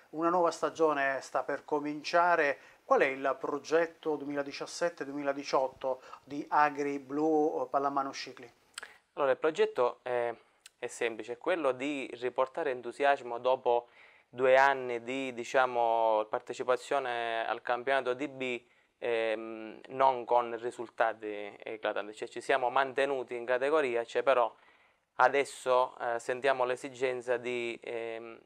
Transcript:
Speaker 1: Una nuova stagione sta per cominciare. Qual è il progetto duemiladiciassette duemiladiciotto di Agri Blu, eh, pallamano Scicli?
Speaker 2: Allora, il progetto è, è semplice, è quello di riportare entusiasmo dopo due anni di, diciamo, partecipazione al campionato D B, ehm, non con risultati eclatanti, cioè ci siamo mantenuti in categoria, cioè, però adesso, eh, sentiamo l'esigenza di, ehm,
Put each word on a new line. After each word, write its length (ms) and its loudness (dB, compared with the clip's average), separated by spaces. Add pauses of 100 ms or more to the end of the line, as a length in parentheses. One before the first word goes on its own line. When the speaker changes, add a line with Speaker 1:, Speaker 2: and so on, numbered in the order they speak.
(100)
Speaker 1:
Una 200 0
nuova 200 4
stagione 680 2
sta 240 -2
per 200 -6
cominciare. 960 2 (240)
Qual 200 4
è 40 6
il 320 0
progetto 800 -2
duemiladiciassette 880 -6
duemiladiciotto 1000 -2 (220)
di 240 -8
Agri 500 2
Blu, 640 0
eh, 60 -4
pallamano 420 0
Scicli? 420 -14 (600)
Speaker 2:
Allora, 180 2
il 80 2
progetto 640 2
è, 320 -2 (420)
è 120 -6
semplice, 460 -4
è 40 -10
quello 320 0
di 440 -4
riportare 560 -2
entusiasmo 680 0
dopo 520 2 (380)
due 280 4
anni 460 4
di, 300 -4
diciamo, 960 2
partecipazione 1200 -2
al 160 -4
campionato 500 0
D 160 -4
B, 340 -6 (360)
ehm, 840 -4 (100)
non 360 2
con 320 2
risultati 1040 -4
eclatanti, 500 -6
cioè 160 -10
ci 140 -12
siamo 260 0
mantenuti 640 0
in 120 -8
categoria, 580 0
cioè, 180 -2
però 320 4 (600)
adesso, 840 2
eh, 180 -2
sentiamo 460 0
l'esigenza 760 -2
di, 440 -6
ehm, 640 -10